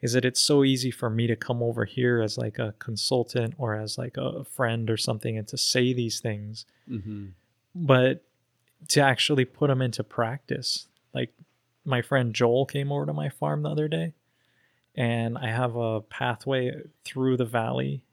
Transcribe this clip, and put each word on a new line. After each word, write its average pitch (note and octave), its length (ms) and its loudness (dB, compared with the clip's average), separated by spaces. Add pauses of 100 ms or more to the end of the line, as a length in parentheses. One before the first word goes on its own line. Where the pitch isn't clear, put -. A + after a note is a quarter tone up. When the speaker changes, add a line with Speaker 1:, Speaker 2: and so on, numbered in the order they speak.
Speaker 1:
is A#2+ 120 0
that B2+ 120 4
it's B2 160 0
so C#3+ 240 6
easy B2+ 260 2
for A#2+ 180 -4
me A#2 180 2
to A2+ 80 2
come A#2+ 280 -2
over A#2 220 0
here B2 360 2
as, G#2+ 160 -2
like, A2+ 220 -4
a A2 200 -2
consultant A#2 760 -2
or A2+ 180 -2
as, G#2+ 220 -6
like, B2 200 -6
a C3 260 -4
friend A#2 460 -2
or A2 80 2
something A2+ 400 -2
and G#2+ 100 -6
to A#2 100 -10
say B2+ 360 2
these A#2 260 -2
things. G#2 460 -6 (240)
Speaker 2:
Mm-hmm. G#2 380 -8 (480)
Speaker 1:
But C3+ 460 4 (680)
to D3+ 120 4
actually C3 440 4
put - 240 0
'em C3 120 2
into A#2+ 220 -2
practice, - 840 -4 (260)
like, B2 180 -4 (540)
my C3 160 0
friend B2 340 0
Joel B2 300 4
came C#3 260 -4
over C#3+ 140 -2
to D3 80 -4
my D3 160 -4
farm D3+ 320 -2
the D3+ 80 -2
other D3+ 180 0
day, E3 240 -2 (840)
and A#2 420 0
I C3+ 140 -6
have A#2+ 260 0
a A2 240 0
pathway B2+ 840 -2 (220)
through C3 320 2
the B2 80 6
valley B2+ 680 -2